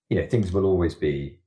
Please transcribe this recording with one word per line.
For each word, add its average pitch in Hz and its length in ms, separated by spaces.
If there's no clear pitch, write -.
you 95 100
know, - 80
things 101 240
will 95 140
always 87 300
be 71 520